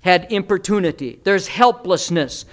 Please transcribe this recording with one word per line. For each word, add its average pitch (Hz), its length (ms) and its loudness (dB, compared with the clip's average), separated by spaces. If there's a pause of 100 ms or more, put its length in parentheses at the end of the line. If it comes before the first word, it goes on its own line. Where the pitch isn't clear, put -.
had 180 280 2
importunity. 190 920 -2
There's 190 240 0
helplessness. 175 1040 0